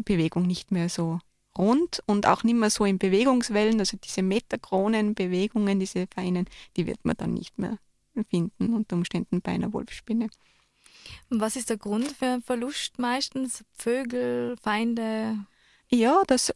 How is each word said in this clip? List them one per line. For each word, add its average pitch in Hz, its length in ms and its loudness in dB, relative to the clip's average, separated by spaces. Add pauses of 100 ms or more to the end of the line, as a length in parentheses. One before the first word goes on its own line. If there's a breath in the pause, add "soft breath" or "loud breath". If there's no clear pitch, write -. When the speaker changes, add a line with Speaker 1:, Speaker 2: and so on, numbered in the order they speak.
Speaker 1:
Bewegung 175 420 2
nicht 180 260 -4
mehr 170 180 0
so 170 300 -4 (380)
rund 247 480 2
und 208 220 2
auch - 160 6
nicht 233 120 4
mehr 220 140 4
so 214 160 2
in 190 120 2
Bewegungswellen, 220 840 4
also 196 180 -2
diese - 240 -6
Metakronen-Bewegungen, 196 1600 0
diese 185 340 -4
feinen, 180 340 -2 (280 loud breath)
die 175 100 0
wird - 200 -8
man - 120 0
dann 170 160 -4
nicht - 240 -8
mehr - 200 -4 (520)
finden, 180 440 -2
unter 214 220 -4
Umständen 175 460 -4
bei 180 100 -6
einer 208 220 -4
Wolfsspinne. - 560 -6 (1000 loud breath)
Speaker 2:
Und 226 120 0
was 220 140 -2
ist 247 140 -6
der 226 80 -2
Grund 214 340 -2
für 269 140 -4
einen 254 160 0
Verlust 247 580 -4
meistens? 254 640 -4 (100)
Vögel, 247 880 -2
Feinde? 220 840 -2 (420 soft breath)
Speaker 1:
Ja, 247 380 6
das, - 300 2